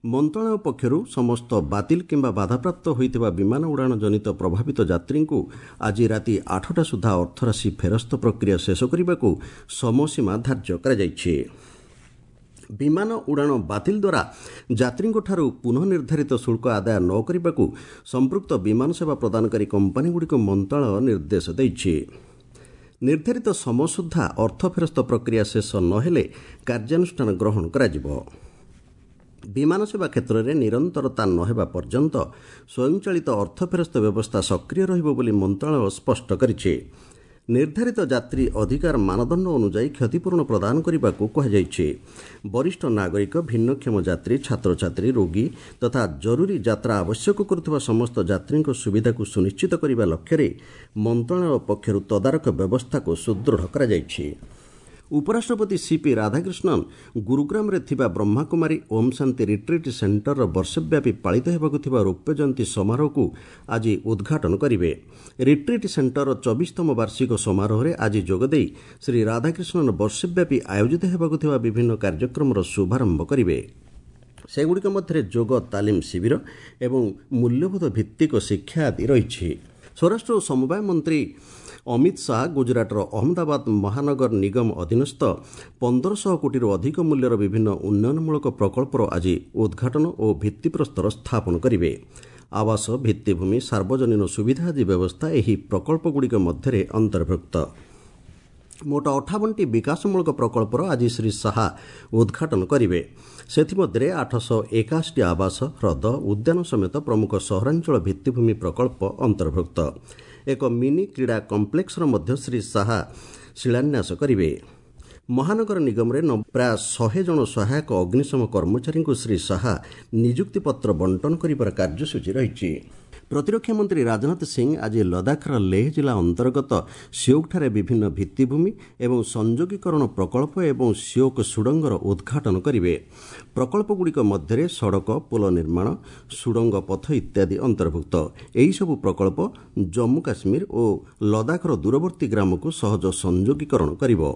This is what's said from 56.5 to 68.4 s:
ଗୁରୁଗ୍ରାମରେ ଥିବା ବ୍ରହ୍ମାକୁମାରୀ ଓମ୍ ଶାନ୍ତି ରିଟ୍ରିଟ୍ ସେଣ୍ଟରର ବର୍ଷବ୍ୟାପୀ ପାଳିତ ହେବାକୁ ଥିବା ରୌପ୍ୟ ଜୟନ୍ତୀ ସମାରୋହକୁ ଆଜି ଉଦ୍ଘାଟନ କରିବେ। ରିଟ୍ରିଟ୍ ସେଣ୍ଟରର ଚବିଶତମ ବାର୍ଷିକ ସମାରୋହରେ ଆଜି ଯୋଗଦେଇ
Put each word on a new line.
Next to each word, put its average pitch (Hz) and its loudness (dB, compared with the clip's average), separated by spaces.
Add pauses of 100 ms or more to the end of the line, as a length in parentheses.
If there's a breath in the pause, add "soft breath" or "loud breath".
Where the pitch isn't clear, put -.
ଗୁରୁଗ୍ରାମରେ 160 0
ଥିବା 131 -2
ବ୍ରହ୍ମାକୁମାରୀ 147 0 (140)
ଓମ୍ 117 2
ଶାନ୍ତି 127 0
ରିଟ୍ରିଟ୍ 135 -2
ସେଣ୍ଟରର 110 0
ବର୍ଷବ୍ୟାପୀ 139 0 (100)
ପାଳିତ 98 0
ହେବାକୁ 156 0
ଥିବା 131 0
ରୌପ୍ୟ 95 -2
ଜୟନ୍ତୀ 139 0
ସମାରୋହକୁ 120 0 (460 loud breath)
ଆଜି 113 0 (120)
ଉଦ୍ଘାଟନ 101 -2
କରିବେ। 90 2 (500 loud breath)
ରିଟ୍ରିଟ୍ 151 2
ସେଣ୍ଟରର 135 0
ଚବିଶତମ 139 -2
ବାର୍ଷିକ 117 -2
ସମାରୋହରେ 107 0
ଆଜି 107 0
ଯୋଗଦେଇ 113 2 (340 loud breath)